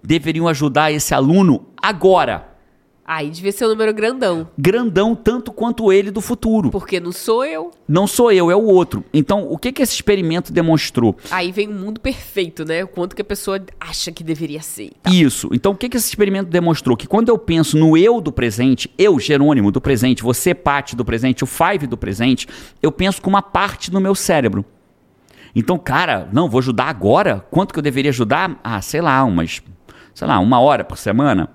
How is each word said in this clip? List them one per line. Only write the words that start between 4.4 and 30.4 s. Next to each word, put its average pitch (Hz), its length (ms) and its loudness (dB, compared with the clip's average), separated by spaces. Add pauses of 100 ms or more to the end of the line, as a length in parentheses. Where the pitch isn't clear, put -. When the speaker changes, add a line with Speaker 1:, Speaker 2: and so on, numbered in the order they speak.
Speaker 1:
Grandão 208 580 2
tanto 240 380 -2
quanto 226 400 0
ele 196 180 4
do 202 100 -6
futuro. 220 500 -2
Speaker 2:
Porque 185 300 -4
não 175 100 -8
sou 233 340 -2
eu. 320 280 -8 (140)
Speaker 1:
Não 175 200 2
sou 240 240 4
eu, 175 180 6
é 175 60 4
o 208 80 4
outro. 180 500 2
Então, 196 380 2
o 160 80 -6
que 254 140 -6
que 285 100 -2
esse 233 100 0
experimento 175 600 -2
demonstrou? 160 640 2 (140)
Speaker 2:
Aí 180 220 -4
vem 208 180 -4
o 214 60 -10
mundo 208 260 -10
perfeito, 180 640 -6
né? 165 200 -4
O 185 40 -12
quanto 185 280 -8
que - 40 -12
a 202 40 -6
pessoa 202 360 -6 (180)
acha - 340 -10
que 170 100 -16
deveria 156 400 -8
ser - 220 -14
e - 80 -18 (100)
tal. 180 100 2
Speaker 1:
Isso. 165 400 2
Então, 196 200 0
o - 40 -4
que 247 120 -6
que 247 80 -6
esse 220 120 -2
experimento 196 400 -2
demonstrou? 165 480 0
Que - 120 -14
quando 220 200 4
eu 226 80 4
penso 160 400 0
no 160 220 6
eu 226 220 4
do 156 120 -6
presente, 120 640 0
eu, 185 220 4
Jerônimo, 139 540 2
do 135 80 0
presente, 123 420 0
você, 127 320 0
Paty, 143 400 -2
do 120 100 -4
presente, 120 380 -2
o 135 40 -2
Five 165 420 -2
do 117 100 -6
presente, 113 480 -2 (340)
eu 151 120 0
penso 190 280 -4
com - 80 -6
uma 196 140 2
parte - 500 -8
no 196 80 0
meu 196 140 0
cérebro. 120 500 0 (920)
Então, 143 200 0
"Cara, 143 560 -4
não, 139 160 2
vou 117 120 0
ajudar 123 260 -2
agora? 117 640 0
Quanto - 240 -2
que 170 60 -4
eu - 20 -6
deveria 139 300 0
ajudar?" 135 500 -2
Ah, 107 180 -6
sei 147 220 -6
lá, 135 220 2
umas, 85 360 -2 (540)
sei - 120 -8
lá, 113 120 0
uma 120 220 4